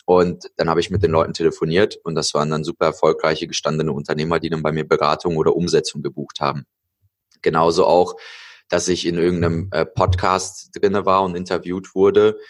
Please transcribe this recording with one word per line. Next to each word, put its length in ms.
Und 520
dann 120
habe 120
ich 100
mit 140
den 80
Leuten 200
telefoniert 680
und 140
das 180
waren 160
dann 140
super 220
erfolgreiche, 600
gestandene 460
Unternehmer, 480
die 100
dann 120
bei 100
mir 100
Beratung 540
oder 180
Umsetzung 480
gebucht 380
haben. 240
Genauso 460
auch, 300
dass 200
ich 180
in 100
irgendeinem, 540
äh, 160
Podcast 880
drinne 320
war 160
und 140
interviewt 580
wurde. 440